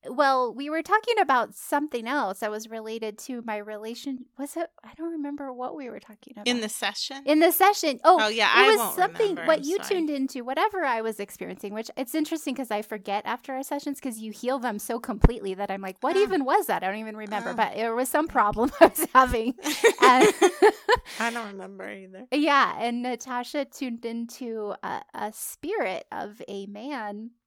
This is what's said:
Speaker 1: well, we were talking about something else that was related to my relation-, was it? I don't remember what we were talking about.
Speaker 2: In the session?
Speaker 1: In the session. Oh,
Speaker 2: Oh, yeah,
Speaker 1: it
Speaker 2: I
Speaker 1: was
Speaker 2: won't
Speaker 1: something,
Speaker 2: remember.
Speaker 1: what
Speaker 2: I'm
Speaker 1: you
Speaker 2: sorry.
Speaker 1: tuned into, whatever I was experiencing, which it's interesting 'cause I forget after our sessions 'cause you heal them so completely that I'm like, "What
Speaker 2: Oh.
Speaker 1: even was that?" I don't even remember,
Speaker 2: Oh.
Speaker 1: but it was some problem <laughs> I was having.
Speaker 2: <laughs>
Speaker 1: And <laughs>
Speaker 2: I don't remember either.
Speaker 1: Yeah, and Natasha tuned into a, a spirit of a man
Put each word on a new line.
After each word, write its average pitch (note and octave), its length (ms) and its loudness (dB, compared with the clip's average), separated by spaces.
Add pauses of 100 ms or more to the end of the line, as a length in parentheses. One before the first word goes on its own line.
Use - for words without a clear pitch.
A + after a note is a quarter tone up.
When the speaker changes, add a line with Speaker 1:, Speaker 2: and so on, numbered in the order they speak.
Speaker 1:
well, B3+ 460 2
we C#4+ 160 -8
were D#4+ 140 -4
talking A4 360 0
about B3+ 360 2
something B3+ 520 -4
else A#3+ 320 -2
that G#3+ 120 -4
was A3 180 -10
related A3 480 -8
to B3 240 -10
my A3 160 -6
relation-, A3 680 -10 (120)
was C#4 180 -8
it? E4+ 140 -4 (140)
I - 140 -20
don't E4 160 -8
remember C#4+ 380 -8
what B3+ 240 -8
we C#4 140 -12
were - 100 -12
talking - 340 -20
about. G#3 140 -6
Speaker 2:
In B3 140 0
the G#3+ 80 -6
session? C4+ 560 -6
Speaker 1:
In D4+ 140 4
the E4+ 120 8
session. F4+ 520 2
Oh, E4+ 180 8
Speaker 2:
Oh, G#3+ 60 2
yeah, G#3+ 240 4
Speaker 1:
it F#4+ 140 10
Speaker 2:
I - 40 8
Speaker 1:
was A4 80 8
Speaker 2:
won't - 180 0
Speaker 1:
something, G4 340 2
Speaker 2:
remember. E4 180 -4
Speaker 1:
what D#4+ 120 6
Speaker 2:
I'm C#4 60 -8
Speaker 1:
you F4 120 -2
Speaker 2:
sorry. - 120 -6
Speaker 1:
tuned E4+ 220 2
into, C4+ 320 -2
whatever E4+ 420 0
I A#3 160 0
was A3+ 180 -4
experiencing, G3 540 -10
which A3+ 240 -8
it's C#4 160 -6
interesting D#4 400 -2
'cause B3 160 -6
I G#3 140 -2
forget G3+ 420 -6
after A#3+ 300 -8
our C4+ 80 -6
sessions C#4+ 360 -6
'cause A3+ 200 -8
you A3 120 -10
heal B3 280 -4
them A3+ 180 -4
so A#3 220 -6
completely G#3+ 560 2
that G3 160 -6
I'm G3 100 -6
like, F#3+ 200 -10
"What D4+ 160 2
Speaker 2:
Oh. G4 40 6
Speaker 1:
even F#4 240 2
was E4+ 220 2
that?" F3 160 -2
I F#3 40 0
don't G3+ 120 -4
even A3 180 -10
remember, G#3+ 340 -6
Speaker 2:
Oh. B3+ 40 -6
Speaker 1:
but A3+ 200 0
it A3+ 140 -2
was B3 200 -2
some D#4 180 2
problem A3 480 2
<laughs> - 40 -14
I E4 80 10
was - 240 0
having. B3 480 4
Speaker 2:
<laughs> - 420 2
Speaker 1:
And C4 260 8 (100)
<laughs> - 840 4
Speaker 2:
I A3+ 120 0
don't A#3 160 -8
remember G3 440 -14
either. F#3+ 400 -16
Speaker 1:
Yeah, C#4+ 480 2
and A#3+ 220 -2
Natasha B3 640 -6
tuned A#3+ 400 -8
into A#3 760 -8
a, - 180 -6 (140)
a G#3+ 180 -8
spirit C4 800 -6
of G#3 360 -10
a G3 200 -10
man G#3+ 640 -10 (160)